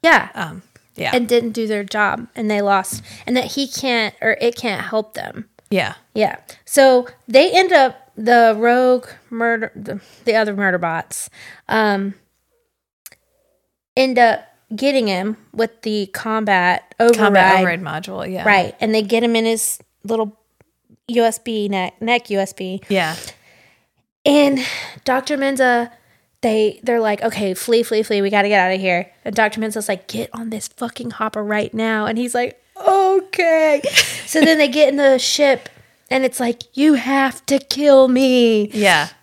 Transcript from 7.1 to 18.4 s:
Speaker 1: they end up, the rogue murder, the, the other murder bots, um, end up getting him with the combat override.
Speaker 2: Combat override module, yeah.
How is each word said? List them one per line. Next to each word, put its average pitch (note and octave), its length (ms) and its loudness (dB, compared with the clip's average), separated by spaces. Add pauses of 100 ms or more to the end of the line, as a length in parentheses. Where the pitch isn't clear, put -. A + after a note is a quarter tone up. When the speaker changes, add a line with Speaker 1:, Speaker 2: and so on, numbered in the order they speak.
Speaker 1:
they C4+ 240 4
end F#4 200 2
up, C4+ 440 2
the A3+ 420 4
rogue B3 480 2 (240)
murder, A3+ 460 -4
the, G3+ 240 -12 (240)
the A3+ 100 0
other G#3+ 220 0
murder F#3+ 220 0
bots, E3 500 -6 (400)
um, G3+ 460 -2 (1800)
end B3+ 220 0
up A#3 280 2 (280)
getting C4+ 320 0
him G3 300 -4 (160)
with A3+ 300 -6
the G#3 240 -4
combat G3+ 920 -2
override. A#3 200 4
Speaker 2:
Combat G3 420 4
override F3 220 -2
module, F#3 480 -10
yeah. F#3 140 -8